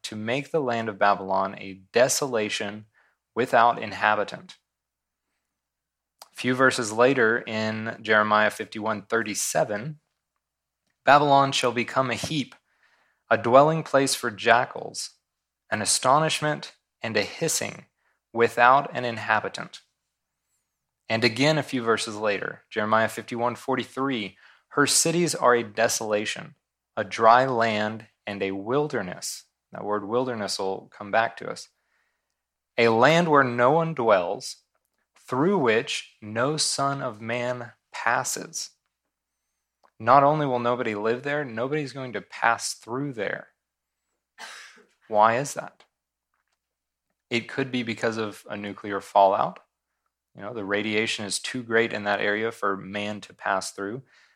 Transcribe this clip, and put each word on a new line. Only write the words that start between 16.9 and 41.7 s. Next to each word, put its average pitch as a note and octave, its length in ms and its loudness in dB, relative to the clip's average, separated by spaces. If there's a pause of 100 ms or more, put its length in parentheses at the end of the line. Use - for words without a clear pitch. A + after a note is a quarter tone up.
and A2+ 140 -4
a G#2 60 2
hissing - 640 -6 (460)
without B2 640 4
an B2 100 -4
inhabitant." A2+ 760 -4 (1300)
And A2+ 160 0
again, C3 340 2
a C#3 40 -2
few C3 200 -6
verses A2+ 340 0
later, G#2 540 -4
Jeremiah A2 380 0
fifty-one A#2 480 -6
forty-three, B2 840 -6 (300)
"Her C#3+ 180 2
cities E3 480 2
are B2 200 4
a A#2 80 2
desolation, G#2+ 920 -2 (420)
a A2 80 -4
dry A2+ 400 6
land, A2 640 -2 (200)
and G2+ 160 -6
a F#2+ 100 -2
wilderness." G#2+ 920 -4 (280)
That - 120 -12
word G#2 220 -4
wilderness A#2 520 -4
will F#2+ 380 -6
come G#2 140 -14
back A2+ 280 0
to - 120 -12
us. - 180 -14 (1120)
"A A#2 100 4
land D3 400 4
where C#3+ 160 6
no B2 280 2
one E3 220 0
dwells, G#2+ 640 0 (580)
through E3+ 420 -2
which A#2 640 0
no A#2 360 -2
son C#3 440 -2
of A#2 200 -8
man A#2+ 520 -6 (200)
passes." - 800 -4 (1300)
Not B2 240 6
only D3 240 2
will B2 120 0
nobody A#2+ 360 0
live A2+ 280 -2
there, C#3+ 220 -4
nobody's C3 480 -6